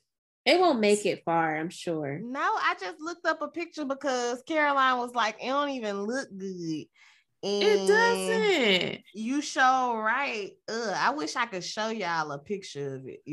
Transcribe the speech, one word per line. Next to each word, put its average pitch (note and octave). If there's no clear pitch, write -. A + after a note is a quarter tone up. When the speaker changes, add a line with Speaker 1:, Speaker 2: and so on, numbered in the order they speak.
Speaker 1:
It E4
won't E4
make G#3
it E3+
far, D#3+
I'm D#3+
sure. D#3
Speaker 2:
No, B3
I F4+
just F4+
looked E4+
up D#4+
a D4
picture D#4+
because B3+
Caroline C#4+
was A#3+
like, A3
"It F3
don't C#4+
even G#3+
look B3
good." F3
Speaker 3:
It G4
Speaker 2:
And -
Speaker 3:
doesn't. A4
Speaker 2:
you A#3
sure C4
right. A3+
Ugh, A3
I F3+
wish D4+
I B3
could F#3+
show G#3+
y'all E3+
a C#3+
picture C#3+
of C3
it. -